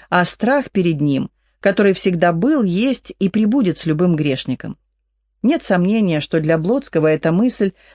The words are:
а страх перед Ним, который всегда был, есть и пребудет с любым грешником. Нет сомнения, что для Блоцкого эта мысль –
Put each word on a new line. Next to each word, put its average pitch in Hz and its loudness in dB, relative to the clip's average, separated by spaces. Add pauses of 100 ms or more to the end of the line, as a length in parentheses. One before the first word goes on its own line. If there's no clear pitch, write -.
(100)
а 175 2
страх 262 0
перед 170 0
Ним, 143 0 (300)
который 196 2
всегда 175 0
был, 247 0
есть 208 -2
и 196 0
пребудет 214 0
с - -10
любым 165 0
грешником. 139 -4 (640)
Нет 233 0
сомнения, 185 0
что 160 -2
для 156 2
Блоцкого 165 0
эта 156 2
мысль – 208 0 (220)